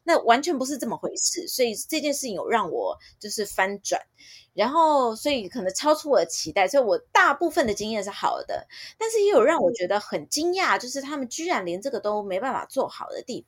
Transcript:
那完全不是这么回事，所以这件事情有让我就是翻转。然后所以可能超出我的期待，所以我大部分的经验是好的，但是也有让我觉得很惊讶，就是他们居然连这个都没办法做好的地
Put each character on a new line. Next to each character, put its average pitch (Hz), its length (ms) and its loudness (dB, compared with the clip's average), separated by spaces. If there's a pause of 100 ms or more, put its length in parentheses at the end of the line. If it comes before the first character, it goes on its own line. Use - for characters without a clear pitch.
那 330 180 4
完 233 180 6
全 320 160 -2
不 262 80 -2
是 277 120 -6
这 233 100 -4
么 170 100 -4
回 - 180 -6
事， - 320 -4
所 - 160 0
以 226 120 0
这 - 240 -4
件 285 140 -2
事 285 80 -6
情 247 120 -6
有 156 140 -6
让 202 240 0
我 101 260 -4 (220)
就 208 100 -14
是 202 160 -4
翻 196 360 -2
转。 - 200 -2 (520)
然 214 160 0
后 294 440 4
所 254 160 -2
以 226 200 -2
可 247 120 -8
能 185 120 -2
超 302 200 2
出 302 160 -4
我 233 100 6
的 170 60 2
期 - 240 -6
待， 185 160 2
所 277 140 2
以 254 40 6
我 185 140 2 (140)
大 359 220 6
部 330 160 0
分 302 180 2
的 208 60 0
经 214 180 -4
验 214 100 -2
是 202 80 -6
好 - 340 -2
的， - 220 -8 (320)
但 453 140 -2
是 453 100 2
也 403 80 6
有 285 140 8
让 302 180 4
我 180 120 4
觉 180 120 -4
得 196 140 2
很 160 300 -8
惊 339 240 0
讶， 359 260 2
就 254 80 -12
是 269 140 -6
他 285 160 -8
们 262 100 -6
居 311 180 -8
然 254 200 -2
连 175 160 -4
这 269 100 -6
个 220 80 -2
都 208 240 -2
没 196 160 -4
办 254 140 -4
法 - 120 -4
做 220 220 -4
好 - 220 -12
的 - 120 -10
地 - 260 -10